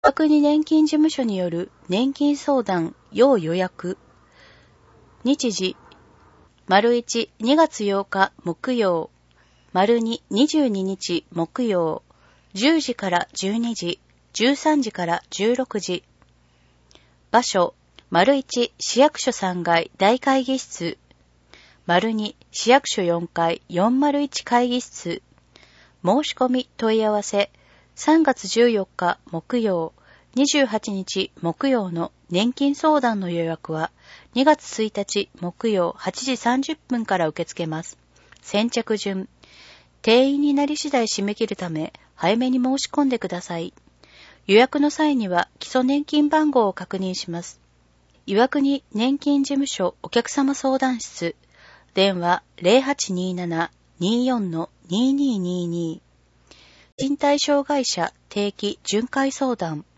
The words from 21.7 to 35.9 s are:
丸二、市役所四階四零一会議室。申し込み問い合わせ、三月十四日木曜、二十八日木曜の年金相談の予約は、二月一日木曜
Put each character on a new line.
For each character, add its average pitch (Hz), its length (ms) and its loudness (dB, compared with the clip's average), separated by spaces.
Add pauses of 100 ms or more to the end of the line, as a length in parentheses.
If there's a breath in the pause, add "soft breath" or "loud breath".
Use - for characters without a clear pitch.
丸 185 280 2
二、 214 240 -6 (160)
市 - 180 0
役 269 180 6
所 - 140 -2
四 170 240 0
階 170 420 -2
四 202 300 2
零 285 240 2
一 - 220 -6
会 240 240 2
議 247 120 -2
室。 - 400 -10 (840 soft breath)
申 214 180 2
し - 140 -6
込 254 120 0
み 254 280 -2
問 220 200 0
い 220 80 2
合 214 60 2
わ 208 140 0
せ、 202 260 -2 (460 soft breath)
三 320 260 4
月 269 240 0
十 233 240 4
四 202 160 -2
日 - 320 -2 (140)
木 170 260 -4
曜、 185 340 -2 (440 soft breath)
二 277 100 2
十 285 180 2
八 214 280 -4
日 190 480 -6
木 170 280 -2
曜 220 220 0
の 170 220 -6 (180)
年 208 220 0
金 277 240 0
相 302 240 2
談 226 180 0
の 185 120 -6
予 170 140 -2
約 165 280 -6
は、 160 180 -4 (420 loud breath)
二 254 120 2
月 - 400 2
一 214 120 -6
日 202 320 -4 (120)
木 180 300 -4
曜 180 280 0